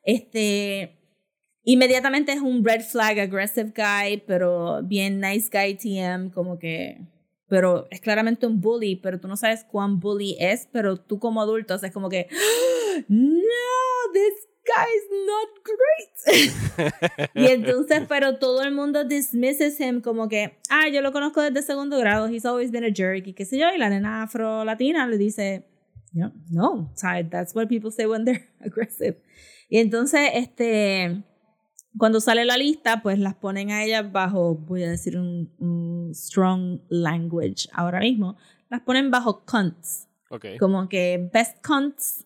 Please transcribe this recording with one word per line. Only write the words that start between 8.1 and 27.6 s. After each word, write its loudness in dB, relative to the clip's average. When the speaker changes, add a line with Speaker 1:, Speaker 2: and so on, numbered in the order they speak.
Speaker 1:
un 2
bully, 0
pero -6
tú -14
no -8
sabes -2
cuán -2
bully -4
es, -2
pero 0
tú -8
como -2
adulto -2
haces -6
como -6
que, -4
<gasps> 0
"No, 2
this 0
guy 2
is -4
not -2
great." 2
<laughs> -
Y 6
entonces, 2
pero 0
todo 0
el -2
mundo 0
dismisses 0
him 0
como -2
que, -4
"Ah, 6
yo 0
lo 0
conozco 0
desde 0
segundo -2
grado, 2
he's -6
always 0
been -4
a 0
jerk", -2
y -14
qué -10
sé -4
yo, 4
y -2
la 2
nena -2
afro-latina 0
le 0
dice, -2
"No, -2
no, 0
Ty, -2
that's -6
what 0